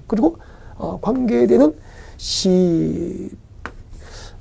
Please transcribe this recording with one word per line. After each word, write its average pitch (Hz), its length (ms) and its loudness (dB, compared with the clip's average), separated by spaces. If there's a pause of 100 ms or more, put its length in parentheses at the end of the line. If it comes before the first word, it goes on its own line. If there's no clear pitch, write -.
그리고, 339 300 2 (400)
어, 180 220 -8
관계되는 233 760 4 (420)
시, 180 1120 0 (1120)